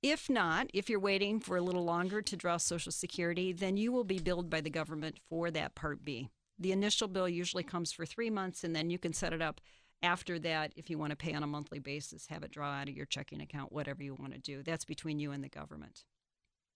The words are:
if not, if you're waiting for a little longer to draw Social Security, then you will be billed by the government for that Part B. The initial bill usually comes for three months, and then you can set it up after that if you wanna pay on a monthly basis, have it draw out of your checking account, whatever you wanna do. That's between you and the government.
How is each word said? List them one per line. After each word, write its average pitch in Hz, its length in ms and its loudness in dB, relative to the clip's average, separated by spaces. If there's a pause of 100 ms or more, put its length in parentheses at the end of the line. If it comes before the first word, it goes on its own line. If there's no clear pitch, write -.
if 294 280 2
not, 196 440 6
if 196 160 0
you're 214 100 6
waiting 202 400 4
for 185 160 -2
a 180 60 4
little 180 240 4
longer 180 360 2
to - 140 -2
draw 170 220 2
Social 170 340 0
Security, 175 640 0
then 190 240 2
you 226 160 2
will 247 100 4
be 185 160 0
billed 175 300 0
by 160 100 2
the 151 100 -2
government 156 480 -2 (120)
for 170 220 0
that 151 240 -2
Part - 280 -4
B. 131 240 -4 (320)
The 185 140 2
initial 208 340 4
bill 185 220 2
usually 175 340 0
comes 175 300 -2
for 165 120 -6
three 233 240 -2
months, 190 360 -2
and 165 100 0
then 160 140 0
you 175 100 0
can 165 140 0
set 165 180 0
it 165 100 0
up 156 200 -2 (400)
after 175 380 2
that 156 360 0
if 160 140 -14
you 160 80 0
wanna 151 180 0
pay 160 180 -4
on 147 100 -2
a 147 40 0
monthly 147 320 -4
basis, 143 480 -8
have 160 160 -8
it - 80 -10
draw 147 220 -4
out 139 160 -4
of 139 80 -8
your 143 80 -6
checking 147 340 -6
account, 143 320 -8
whatever 139 320 -4
you 139 100 -6
wanna 135 260 -10
do. 139 220 -8
That's 156 220 -2
between 151 380 -4
you 147 100 -2
and 139 100 -4
the 135 60 -8
government. 147 560 -14 (720)